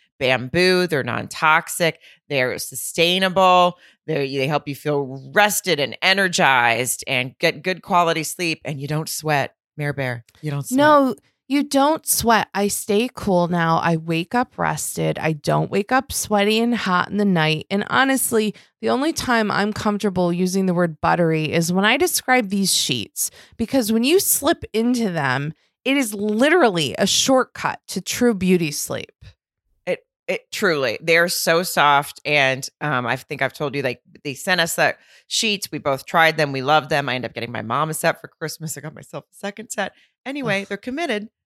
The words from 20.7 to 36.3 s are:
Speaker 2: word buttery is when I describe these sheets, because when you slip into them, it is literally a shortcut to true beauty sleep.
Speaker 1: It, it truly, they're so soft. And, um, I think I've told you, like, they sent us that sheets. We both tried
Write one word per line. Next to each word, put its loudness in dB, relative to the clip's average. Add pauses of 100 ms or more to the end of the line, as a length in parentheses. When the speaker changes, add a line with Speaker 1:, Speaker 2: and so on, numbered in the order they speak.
Speaker 2:
word 0
buttery 2
is 0
when 2
I 4
describe 0
these 0
sheets, -4 (260)
because 0
when 2
you 4
slip 0
into 0
them, -2 (300)
it 2
is 0
literally 2
a 2
shortcut 0
to -8
true 0
beauty 2
sleep. -8 (760)
Speaker 1:
It, -6 (220)
it -6
truly, 0
they're 2
so 0
soft. 2
And, 0 (160)
um, -2
I 0
think -8
I've -2
told -6
you, -4
like, -4 (240)
they -8
sent 0
us -2
that 0 (280)
sheets. -2
We -8
both -4
tried 2